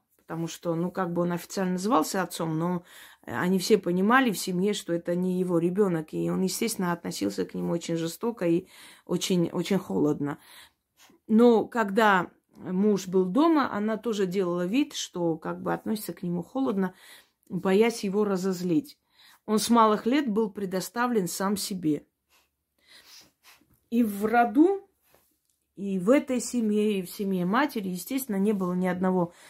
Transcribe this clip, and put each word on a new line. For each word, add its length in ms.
потому 300
что, 280
ну, 160
как 220
бы 80
он 100
официально 420
назывался 500
отцом, 340
но, 260
э, 140
они 240
все 180
понимали 540
в 60
семье, 360
что 200
это 220
не 240
его 200
ребенок, 540
и 160
он, 120
естественно, 500
относился 540
к 80
нему 180
очень 260
жестоко 500
и 200
очень, 460
очень 260
холодно. 640
Но 380
когда 680
муж 520
был 180
дома, 460
она 260
тоже 280
делала 400
вид, 280
что 440
как 240
бы 120
относится 400
к 100
нему 200
холодно, 500
боясь 540
его 220
разозлить. 720
Он 140
с 100
малых 360
лет 220
был 220
предоставлен 800
сам 300
себе. 480
И 140
в 220
роду, 600
и 240
в 100
этой 300
семье, 600
и 20
в 80
семье 360
матери, 440
естественно, 480
не 160
было 200
ни 140
одного 460